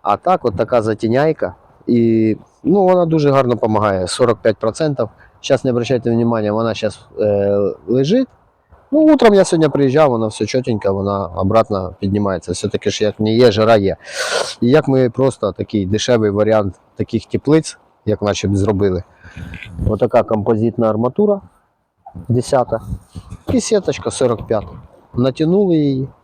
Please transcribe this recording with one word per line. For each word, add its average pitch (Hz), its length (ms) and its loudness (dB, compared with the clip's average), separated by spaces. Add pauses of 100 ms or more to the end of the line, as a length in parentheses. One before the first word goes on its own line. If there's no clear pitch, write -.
А 101 140 0
так, - 280 -2
от 104 120 -2
така 117 260 0
затіняйка, 113 720 0 (320)
і, 113 500 2 (280)
ну, 185 200 2
вона 180 220 4
дуже 156 240 2
гарно 127 240 2
допомагає, 104 540 0
сорок 117 340 0
п'ять 110 140 0
процентів. 123 520 -4 (320)
Щас - 240 0
не 131 60 0
обращайте 120 400 -2
внимання, 113 420 0
вона 113 220 -2
щас, - 260 -6 (200)
е, 101 380 0 (300)
лежить. 147 400 0 (640)
Ну, 302 80 2
утром 294 340 4
я 190 100 6
сьогодні 160 240 2
приїжджав, 143 420 2
вона 113 160 0
все 107 200 -4
чотенько, 107 480 -2
вона 98 320 -4
обратно 95 760 -2
піднімається. 98 520 -2
Все-таки 101 380 -4
ж 107 140 -4
як 104 160 -4
не 110 140 0
є, 120 180 6
жара 110 240 4
є. 95 200 0 (640)
І 117 80 2
як 143 200 4
ми 131 220 4
просто 120 420 -2
такий 101 340 -4
дешевий 107 440 2
варіант 104 440 0 (220)
таких 113 300 -4
теплиць, 151 520 0 (280)
як 104 160 -2
наче 101 260 -2
б 101 80 0
зробили. 98 460 0 (840)
Отака 110 340 2
композитна 110 680 0
арматура, 131 500 0 (880)
десята, 120 520 0 (720)
і 254 80 2
сіточка 190 500 -4
сорок 120 360 -2
п'ята. 101 220 -4 (460)
Натягнули 160 640 0
її. 139 320 -2 (160)